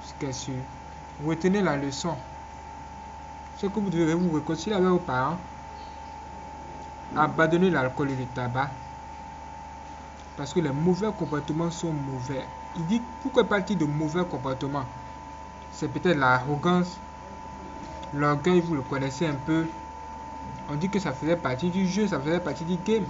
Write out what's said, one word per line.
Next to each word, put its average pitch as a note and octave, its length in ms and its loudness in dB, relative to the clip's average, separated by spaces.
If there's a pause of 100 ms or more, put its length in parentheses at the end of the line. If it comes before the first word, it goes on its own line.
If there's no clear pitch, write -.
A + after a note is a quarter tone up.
Ce - 160 -14
qui D3+ 60 -4
est C3 80 -4
sûr, C3 200 -6 (720)
retenez F3+ 360 2
la D3+ 160 2
leçon. C#3 380 -2 (1400)
Ce - 80 -2
que G3 140 0
vous G3+ 100 2
devez E3 240 4
vous F3 180 4
réconcilier D#3+ 440 0
avec F#3 120 6
vos F3+ 120 6
parents, C#3 380 0 (1800)
abandonner D#3+ 560 6
l'alcool C3+ 400 2
et C3+ 40 0
le C3 100 -2
tabac, B2+ 440 -2 (1700)
parce C#3 160 -6
que F#3 60 6
les D3 120 2
mauvais F3+ 460 4
comportements D#3 540 0
sont E3 200 -2
mauvais. C3+ 540 -4 (300)
Il E3+ 100 -2
dit, A3+ 160 2 (220)
pourquoi C4+ 200 6
parle-t-il F#3+ 360 6
de D#3 60 6
mauvais D3+ 400 2
comportements ? C3+ 600 -2 (840)
C'est - 160 -4
peut-être D#3 300 4
l'arrogance, C#3+ 840 4 (1120)
l'orgueil, D3 480 6
vous E3 140 0
le C3+ 60 2
connaissez C3+ 440 0
un D3+ 80 2
peu. D#3+ 320 2 (1040)
On C#3+ 60 -2
dit F3 140 0
que G3 100 2
ça E3 120 -2
faisait D3 240 2
partie D3+ 360 0
du F#3 160 4
jeu, G3+ 200 4
ça D#3+ 120 0
faisait D#3 200 2
partie E3 240 -2
du F3 140 0
game. G#3+ 320 2